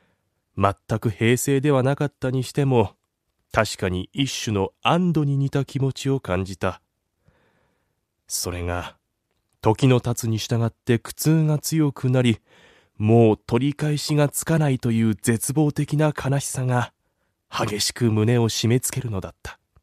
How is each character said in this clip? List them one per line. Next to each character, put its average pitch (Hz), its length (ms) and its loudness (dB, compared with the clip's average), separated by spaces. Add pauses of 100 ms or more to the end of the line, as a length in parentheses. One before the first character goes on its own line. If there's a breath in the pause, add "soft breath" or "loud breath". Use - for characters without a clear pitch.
(560 soft breath)
全 98 180 2 (260)
く 120 100 -2
平 113 260 2
静 139 240 0
で 147 120 0
は 127 100 2
な 135 140 0
か 147 80 -2
っ 139 40 -2
た - 220 -6
に 127 140 -2
し - 80 -12
て 143 120 0
も、 123 300 2 (560)
確 - 280 0
か 98 100 -2
に 90 240 -4
一 - 320 -4
種 110 100 -2
の 95 180 -2 (120)
安 170 280 2
堵 151 120 0
に 139 120 0
似 139 140 0
た 139 140 -2
気 - 160 -6
持 135 120 0
ち - 160 -6
を 135 120 0
感 92 240 -4
じ 92 160 -10
た。 92 200 -4 (1500)
そ - 240 -6
れ 90 100 -6
が、 87 340 -6 (640)
時 113 280 2
の 123 120 4
経 120 140 -4
つ - 140 -6
に 110 100 -2
従 117 260 -2
っ 110 60 -2
て - 300 0
苦 - 140 -16
痛 160 280 2
が 151 160 2
強 151 320 0
く 127 200 -4
な 127 120 2
り、 117 160 4 (580 soft breath)
も 113 360 6
う 101 40 2
取 123 300 -2
り 143 80 -2
返 151 220 -2
し 151 180 -4
が 147 140 2
つ - 160 -6
か 160 160 2
な 147 100 2
い 131 80 0
と 120 140 0
い 113 180 2
う 104 60 0
絶 - 360 -2
望 147 200 2
的 147 240 -2
な 151 180 2
悲 139 240 -2
し 139 60 -4
さ - 200 -6
が、 123 280 0 (560)
激 107 320 -4
し - 120 -2
く 120 180 0
胸 107 280 2
を 113 100 2
締 - 200 -2
め 123 120 4
付 - 200 -6
け - 60 -10
る - 20 -6
の 98 120 -6
だ 87 80 -12
っ 85 120 -16
た。 - 200 -16 (220)